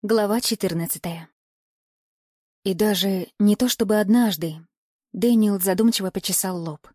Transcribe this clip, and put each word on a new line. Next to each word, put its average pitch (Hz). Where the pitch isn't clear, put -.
Глава 214
четырнадцатая. 170
И 190
даже 196
не 208
то 254
чтобы 214
однажды. 190
Дэниел 214
задумчиво 190
почесал 185
лоб. 160